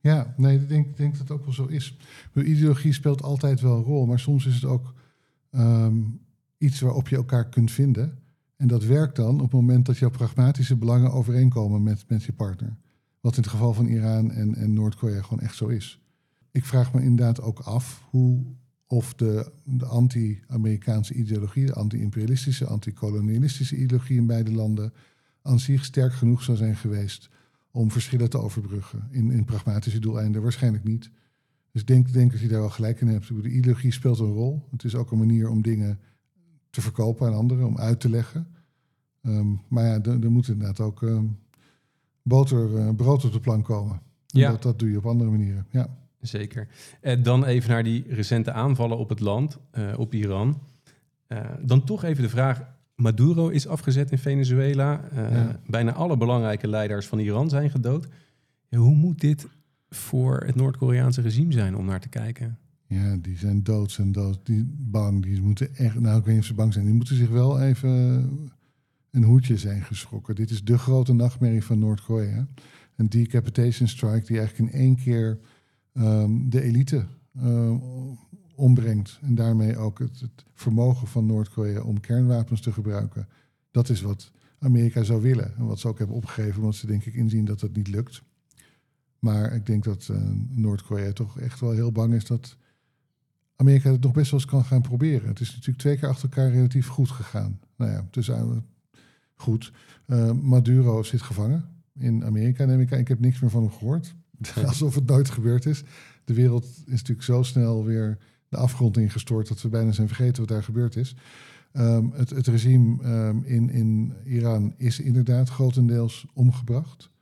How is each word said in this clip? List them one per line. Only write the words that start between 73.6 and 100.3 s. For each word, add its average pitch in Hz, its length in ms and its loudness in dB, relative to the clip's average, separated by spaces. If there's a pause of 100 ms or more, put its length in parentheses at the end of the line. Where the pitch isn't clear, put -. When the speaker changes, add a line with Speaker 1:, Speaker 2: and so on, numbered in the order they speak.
Speaker 1:
strike 110 380 -2
die 113 120 -2
eigenlijk 113 340 -2
in 135 80 -6
één 131 160 6
keer, 117 420 -2 (540)
ehm, 110 560 2
de 131 140 0
elite, 127 420 2 (340)
eh, 117 360 0 (800)
ombrengt. 113 680 4
En 135 120 0
daarmee 113 420 2
ook 110 220 -6
het, 123 220 -8
het - 240 -14 (100)
vermogen 123 520 0
van 110 200 -2
Noord-Korea 107 560 -2
om 107 180 -4
kernwapens 120 600 0
te 113 120 -4
gebruiken. 104 560 -6 (420)
Dat 120 180 0
is 104 120 0
wat 98 300 -8 (280)
Amerika 120 440 2
zou 107 200 0
willen 120 340 0
en 117 100 -4
wat 107 120 -4
ze 120 100 -6
ook 104 100 -6
hebben 110 180 -4
opgegeven, 107 440 -6
omdat 107 140 -2
ze, 107 120 -12
denk 104 180 -2
ik, 110 100 -12
inzien 110 300 0
dat 104 160 -4
dat 98 160 -6
niet 98 120 -2
lukt. 110 340 -8 (960)
Maar 107 360 0
ik 107 120 -6
denk 107 180 0
dat, 101 260 -6
eh, 101 60 -4 (320)
Noord-Korea 104 640 -4
toch 104 280 -8
echt 123 200 -8
wel 120 100 -2
heel 117 220 0
bang 113 220 0
is 110 100 -2
dat - 320 -6 (1000)
Amerika 135 360 6
het 127 100 2
nog 131 100 2
best 143 180 0
wel 139 100 0
eens - 80 -6
kan 135 160 0
gaan 127 180 2
proberen. 123 460 -2
Het 104 120 -6
is 117 100 -6
natuurlijk 123 280 -6
twee 143 200 0
keer 139 100 -4
achter 131 200 -4
elkaar 131 220 0
relatief 127 360 2
goed 131 240 -2
gegaan. 101 500 -8 (160)
Nou 110 140 -2
ja, 101 200 -6
dus, 120 180 -4
eh, 117 220 -2 (840)
goed. - 380 -4 (340)
Eh, 117 260 0